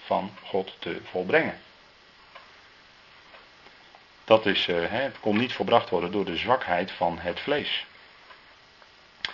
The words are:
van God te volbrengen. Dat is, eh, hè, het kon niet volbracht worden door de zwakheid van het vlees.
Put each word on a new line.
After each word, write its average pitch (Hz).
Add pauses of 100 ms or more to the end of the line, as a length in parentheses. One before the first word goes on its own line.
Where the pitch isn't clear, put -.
van 95 (120)
God -
te -
volbrengen. 101 (2750)
Dat 110
is, 98
eh, 90
hè, 85
het -
kon 104
niet 123
volbracht 113
worden 87
door 98
de 87
zwakheid 92
van 85
het 87
vlees. - (1500)